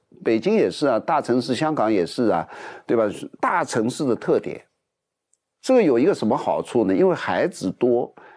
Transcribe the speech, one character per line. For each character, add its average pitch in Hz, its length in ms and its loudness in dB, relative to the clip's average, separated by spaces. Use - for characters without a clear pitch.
北 113 160 2
京 190 140 0
也 135 180 2
是 147 160 -2
啊， 127 100 2
大 147 240 -2
城 123 200 0
市， 127 120 -4
香 156 220 -2
港 113 160 0
也 92 140 2
是 117 240 -2
啊， 85 180 0
对 120 100 0
吧？ 113 80 2
大 202 200 0
城 123 280 -2
市 147 160 -6
的 117 100 0
特 131 240 0
点， - 220 -10
这 262 120 0
个 240 100 6
有 127 160 4
一 139 60 4
个 190 80 4
什 123 120 -4
么 107 120 2
好 80 240 -2
处 113 240 0
呢？ 95 100 2
因 180 100 4
为 180 80 4
孩 107 320 -2
子 95 260 -6
多， 123 420 0